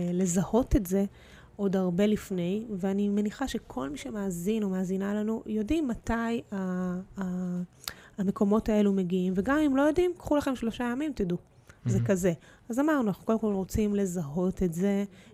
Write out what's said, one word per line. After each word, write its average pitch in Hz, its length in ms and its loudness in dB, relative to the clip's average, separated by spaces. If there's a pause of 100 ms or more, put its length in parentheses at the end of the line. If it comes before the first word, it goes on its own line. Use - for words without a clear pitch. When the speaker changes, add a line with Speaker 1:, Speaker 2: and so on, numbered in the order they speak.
(120)
Speaker 1:
לזהות 185 640 2
את 196 100 2
זה 196 180 0 (520)
עוד 196 200 0
הרבה 185 300 2
לפני, 196 580 -2 (140)
ואני 196 300 0
מניחה 208 400 -2
שכל - 420 -6
מי 285 80 -8
שמאזין 202 640 -4
או 196 60 0
מאזינה 190 460 -2
לנו 214 320 -2
יודעים 220 420 -2
מתי 226 240 -4 (400)
ה-, - 20 -8 (640)
ה-, 180 420 -4 (580)
המקומות 202 500 2
האלו 208 240 4
מגיעים, 185 440 0
וגם 254 300 2
אם 269 100 2
לא 269 60 4
יודעים, 349 360 4
קחו - 180 0
לכם 277 200 0
שלושה 233 360 -2
ימים, 285 220 -4
תדעו. 175 240 -2 (480)
זה 123 100 2
Speaker 2:
מהמם. 117 120 2
Speaker 1:
כזה. 185 240 4 (360)
אז 233 120 -2
אמרנו, 285 280 4
אנחנו - 160 -4
קודם 226 140 2
כל 214 140 0
רוצים 202 420 0
לזהות 180 680 0
את 175 120 0
זה, 202 300 2 (300)